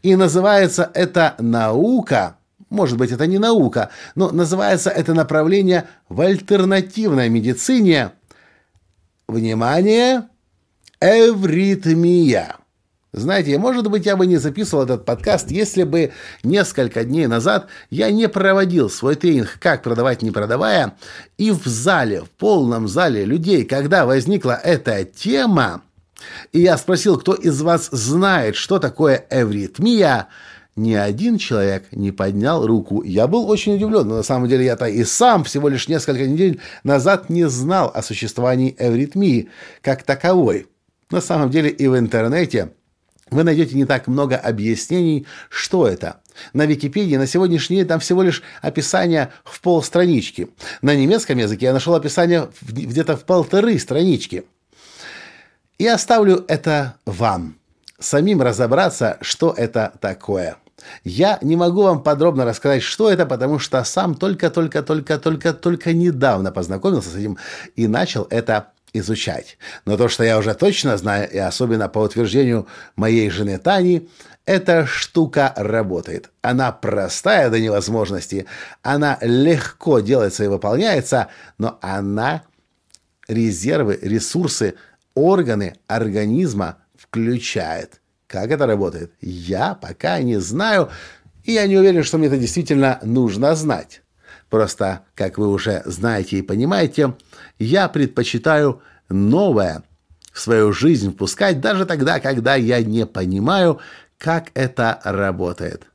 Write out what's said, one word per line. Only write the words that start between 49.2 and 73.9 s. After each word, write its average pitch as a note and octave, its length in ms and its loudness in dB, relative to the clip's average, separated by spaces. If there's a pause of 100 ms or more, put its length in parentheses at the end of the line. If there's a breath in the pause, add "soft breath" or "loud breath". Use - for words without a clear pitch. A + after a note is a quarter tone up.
в - 160 -20
полстранички. E3+ 880 0 (320 loud breath)
На C#3+ 160 2
немецком D3 400 2
языке A2 300 -2
я C3 80 2
нашел D#3+ 200 2
описание E3 540 0 (100)
в, A2+ 140 -16
где-то C#3+ 460 -2
в - 60 -16
полторы F#3 540 2
странички. C3 640 -2 (1300 loud breath)
И G3+ 80 0
оставлю G#3 600 4
это D3 460 0 (100)
вам, F#2 540 -2 (400)
самим E3 420 0
разобраться, B2 800 0
что - 340 -2
это A2+ 460 -2
такое. F#2 560 -6 (480 loud breath)
Я E3 380 0
не D#3 120 0
могу F3 280 2
вам E3 200 4
подробно D3 440 2
рассказать, B2+ 360 0
что - 280 0
это, E3+ 160 2
потому C3+ 320 -2
что B2+ 260 -4
сам F#3 300 -2
только-только-только-только-только D#3+ 1800 -2
недавно C3+ 580 2
познакомился F#2 600 -4
с F2 60 -12
этим G2+ 200 -6 (380 loud breath)
и A2+ 140 0
начал - 420 -2
это A2 380 -2 (260)
изучать. G2 640 -6 (260 loud breath)
Но G3+ 140 0
то, A#2+ 100 4
что - 160 0
я A2+ 140 4
уже G#2+ 160 -2
точно D#3 420 0
знаю, G2+ 340 -4
и F2+ 60 -8
особенно G#2+ 540 -2
по - 80 -4
утверждению A2+ 680 0 (300 loud breath)
моей A2 320 2
жены G2 300 -4
Тани, F3+ 500 0 (380 loud breath)